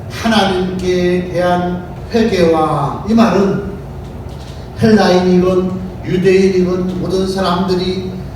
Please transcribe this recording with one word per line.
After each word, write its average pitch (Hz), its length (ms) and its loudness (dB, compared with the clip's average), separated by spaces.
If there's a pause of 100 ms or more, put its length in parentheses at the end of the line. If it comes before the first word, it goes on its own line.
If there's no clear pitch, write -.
(100)
하나님께 180 1200 0
대한 180 520 0 (280)
회개와, 160 960 0
이 220 60 2
말은 190 560 2 (1120)
헬라인이건 185 1000 4 (260)
유대인이건 185 920 2
모든 190 280 -2
사람들이, 185 840 -2 (260)